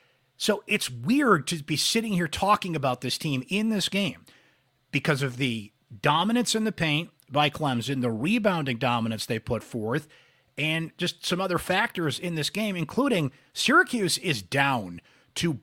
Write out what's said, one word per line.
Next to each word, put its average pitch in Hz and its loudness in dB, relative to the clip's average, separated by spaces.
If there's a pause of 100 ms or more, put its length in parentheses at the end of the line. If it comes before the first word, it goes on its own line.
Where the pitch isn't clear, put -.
(360)
So - 0
it's - -2
weird 185 4
to 165 -4
be 151 -2
sitting 220 0
here 175 2
talking 196 2
about 131 -2
this 127 -4
team 135 -2
in 214 0
this 208 0
game 190 -4 (680)
because 143 0
of 123 -4
the 113 -2 (300)
dominance 196 2
in 220 0
the 220 -2
paint 160 -2 (200)
by 147 2
Clemson, 131 -2
the 123 0
rebounding 160 0
dominance 113 0
they 113 -2
put 110 -4
forth, 123 -6 (500)
and 160 -2
just - -6
some 180 -2
other 185 0
factors 185 0
in 175 -4
this 151 -2
game, 202 -2
including 175 0 (220)
Syracuse 240 4
is 135 -2
down 113 0 (360)
to 165 -2